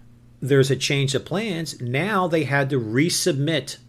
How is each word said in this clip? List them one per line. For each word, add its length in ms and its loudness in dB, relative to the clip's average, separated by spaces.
there's 300 4
a 60 0
change 380 0
of 120 -4
plans, 560 -4
now 440 0
they 180 0
had 260 0
to 100 0
resubmit 960 0